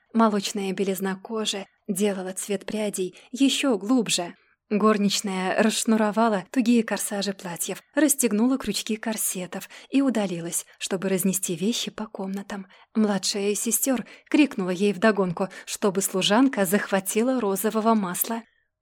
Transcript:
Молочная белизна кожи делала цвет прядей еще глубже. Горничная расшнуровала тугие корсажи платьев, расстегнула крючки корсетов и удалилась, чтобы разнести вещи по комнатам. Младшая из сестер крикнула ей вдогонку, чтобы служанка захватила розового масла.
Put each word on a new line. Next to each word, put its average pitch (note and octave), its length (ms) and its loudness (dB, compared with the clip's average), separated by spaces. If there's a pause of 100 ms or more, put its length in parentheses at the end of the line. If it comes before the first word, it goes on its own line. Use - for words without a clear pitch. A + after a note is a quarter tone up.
(140)
Молочная G#3 580 2
белизна F#3+ 440 -2
кожи G#3+ 520 -6 (200)
делала F#3+ 440 -2
цвет F#3+ 340 -6
прядей G3+ 500 -4 (160)
еще C4+ 460 2
глубже. F3+ 560 0 (360)
Горничная G3+ 920 2
расшнуровала A3 880 2
тугие A#3 320 4
корсажи G3+ 480 -4
платьев, F3+ 500 -8 (140)
расстегнула C4 640 2
крючки G#3+ 400 -4
корсетов G3 720 -6 (200)
и C4+ 120 2
удалилась, G3 640 -2 (120)
чтобы F#3+ 300 -4
разнести F#3 480 0
вещи G3+ 340 -2
по G#3+ 160 -10
комнатам. G3 600 -10 (260)
Младшая G3+ 580 0
из G3+ 100 -2
сестер A#3 440 -2 (240)
крикнула A3 420 2
ей G3+ 200 2
вдогонку, G3 560 0 (180)
чтобы G3 360 -2
служанка G3+ 640 2
захватила G#3 720 0
розового G#3+ 540 0
масла. A3 500 -2 (380)